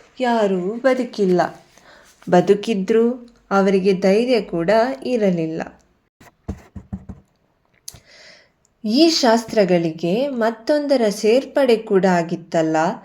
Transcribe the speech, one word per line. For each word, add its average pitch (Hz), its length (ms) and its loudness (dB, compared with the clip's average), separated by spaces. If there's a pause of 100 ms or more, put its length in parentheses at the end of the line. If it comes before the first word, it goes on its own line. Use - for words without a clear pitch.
(200)
ಯಾರೂ 214 560 0
ಬದುಕಿಲ್ಲ, 233 680 0 (880)
ಬದುಕಿದ್ರೂ 202 1040 0 (180)
ಅವರಿಗೆ 196 420 2
ಧೈರ್ಯ 202 480 2
ಕೂಡ 175 280 -4 (360)
ಇರಲಿಲ್ಲ. 180 760 -2 (3000)
ಈ 269 240 2
ಶಾಸ್ತ್ರಗಳಿಗೆ 196 1200 0
ಮತ್ತೊಂದರ 269 840 -2
ಸೇರ್ಪಡೆ 233 680 0
ಕೂಡ 196 280 0
ಆಗಿತ್ತಲ್ಲ, 170 680 0 (300)